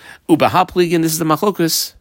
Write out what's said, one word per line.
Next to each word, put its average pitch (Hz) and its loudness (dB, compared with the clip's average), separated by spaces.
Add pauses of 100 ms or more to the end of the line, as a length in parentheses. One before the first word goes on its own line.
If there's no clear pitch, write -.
(280)
Uba 135 4
Haplig, 180 0
and 165 0
this 160 -2
is 160 -6
the 165 -4
machlokus 165 -2